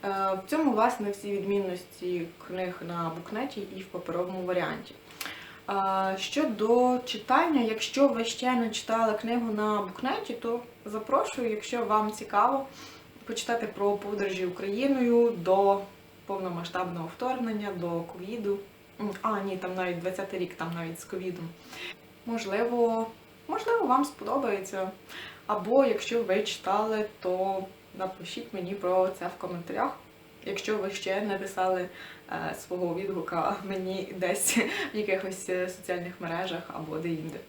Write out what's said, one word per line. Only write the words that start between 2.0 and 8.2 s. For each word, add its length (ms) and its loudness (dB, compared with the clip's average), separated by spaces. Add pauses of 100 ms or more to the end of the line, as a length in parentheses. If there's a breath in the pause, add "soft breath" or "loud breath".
книг 400 -4
на 280 -2
букнеті 460 -6 (160)
і 40 -10
в 40 -12
паперовому 600 -4
варіанті. 500 -2 (760 loud breath)
Е, 500 2
щодо 880 4
читання, 560 4
якщо 460 4
ви 180 2